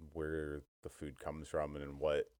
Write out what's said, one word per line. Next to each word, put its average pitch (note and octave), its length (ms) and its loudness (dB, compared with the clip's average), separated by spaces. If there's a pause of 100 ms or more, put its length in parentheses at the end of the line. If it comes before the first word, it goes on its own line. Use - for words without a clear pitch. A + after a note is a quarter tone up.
(120)
where D#2 500 0 (200)
the - 80 -8
food C#2+ 300 -8
comes D#2 280 -4
from D2 280 2
and D2 80 -4
in C#2+ 140 -6
what D2+ 300 4 (120)